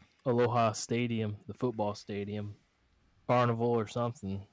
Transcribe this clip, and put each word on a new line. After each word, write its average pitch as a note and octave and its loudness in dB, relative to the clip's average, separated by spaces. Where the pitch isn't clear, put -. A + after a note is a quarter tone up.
Aloha A#2+ 4
Stadium, A2+ -2
the G#2 -10
football A2 -2
stadium, G#2 -8
carnival A#2+ 4
or A#2 2
something. G#2+ -4